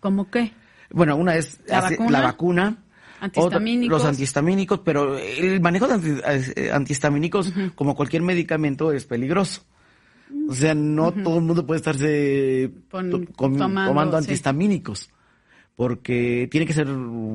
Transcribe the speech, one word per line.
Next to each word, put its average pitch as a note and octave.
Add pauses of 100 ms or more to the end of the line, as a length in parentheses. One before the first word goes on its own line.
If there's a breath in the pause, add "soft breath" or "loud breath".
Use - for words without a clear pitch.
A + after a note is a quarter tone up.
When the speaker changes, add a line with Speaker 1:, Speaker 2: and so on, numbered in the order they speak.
Speaker 1:
¿Cómo G3
qué? A#3 (380 loud breath)
Speaker 2:
Bueno, D#3
una E3+
es -
Speaker 1:
¿La -
Speaker 2:
hace-, -
Speaker 1:
vacuna? A3+
Speaker 2:
la C3+
vacuna, F3+ (440 loud breath)
Speaker 1:
Antihistamínicos. G#3+
Speaker 2:
otra, D3+
los D3+
antihistamínicos, E3
pero C#3+
el E3
manejo F3+
de C#4+
anti-, D#3+ (400)
eh, -
antihistamínicos, D3
Speaker 1:
Ujú. F#3+
Speaker 2:
como C#3
cualquier D3
medicamento, D#3+
es C#3
peligroso. C3+ (880 soft breath)
O -
sea, D#3
no D3+
Speaker 1:
Ujú. F3+
Speaker 2:
todo E3+
el E3
mundo E3
puede D#3
estarse C#3 (200)
Speaker 1:
Pon-, F#3
Speaker 2:
to-, F3+ (100)
com-, C3+
Speaker 1:
tomando, F#3+
Speaker 2:
tomando D#3
Speaker 1:
sí. D#3
Speaker 2:
antihistamínicos, D3 (680 soft breath)
porque A#2+
tiene D#3+
que D#3+
ser D3+ (480)